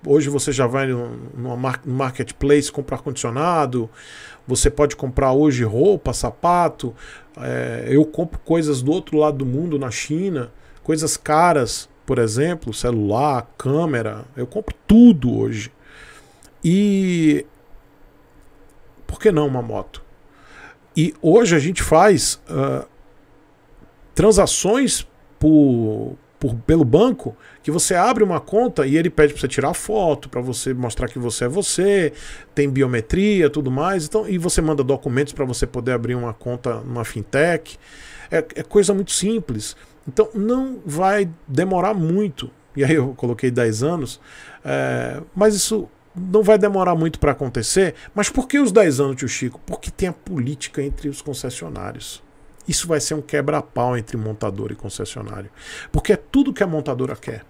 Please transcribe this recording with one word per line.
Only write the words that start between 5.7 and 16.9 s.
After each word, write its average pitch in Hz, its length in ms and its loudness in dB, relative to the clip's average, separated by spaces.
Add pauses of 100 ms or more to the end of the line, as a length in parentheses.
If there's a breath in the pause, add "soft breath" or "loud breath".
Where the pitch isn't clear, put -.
sapato, 156 840 -2 (460 loud breath)
é, 123 480 -6
eu 147 160 6
compro 170 340 -6
coisas 151 420 0
do 127 80 -2
outro 160 280 -2
lado 151 220 2
do 135 60 -4
mundo, 147 320 -4
na 131 140 -6
China, 156 580 -6 (320 soft breath)
coisas 156 360 -2
caras, 156 720 2 (160)
por 127 140 0
exemplo, 120 540 -2
celular, 117 840 0
câmera, 127 680 -2 (140)
eu 123 100 -6
compro - 260 -8 (140)
tudo 175 500 8
hoje. 113 360 -4 (880 loud breath)
E 180 840 2 (1600)